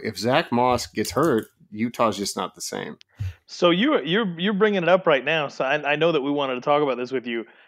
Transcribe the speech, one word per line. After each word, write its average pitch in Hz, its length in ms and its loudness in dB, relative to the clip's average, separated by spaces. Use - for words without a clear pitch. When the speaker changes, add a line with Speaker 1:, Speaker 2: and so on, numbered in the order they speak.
Speaker 1:
if 107 140 -6
Zach 127 340 0
Moss 123 340 2
gets - 260 -4
hurt, 127 340 2
Utah's 110 480 -2
just 101 180 -6
not 92 180 -6
the 87 60 -20
same. - 380 -10
Speaker 2:
So - 240 2
you, 214 320 2
you're, 175 360 -2
you're 196 140 -2
bringing 202 300 2
it 160 60 2
up 185 180 4
right 135 180 4
now. 151 240 0
So - 160 -4
I, 143 280 0
I 151 40 2
know 160 160 4
that 151 80 2
we 139 100 -2
wanted 139 260 0
to 123 40 -6
talk 147 220 2
about 127 160 0
this 123 120 -6
with 123 160 -4
you. 117 200 -4